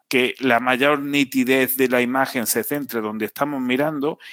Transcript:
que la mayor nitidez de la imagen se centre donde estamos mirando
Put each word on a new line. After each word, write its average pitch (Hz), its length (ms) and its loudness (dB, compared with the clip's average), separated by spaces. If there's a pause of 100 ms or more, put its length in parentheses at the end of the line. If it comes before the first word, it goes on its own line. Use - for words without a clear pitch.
que 123 300 0
la 120 220 4
mayor 131 400 2
nitidez 131 760 2
de 127 120 4
la 123 120 2
imagen 127 460 -2
se 113 180 -2
centre 131 360 -6
donde 107 260 -4
estamos 143 340 -4
mirando 143 580 -2 (140)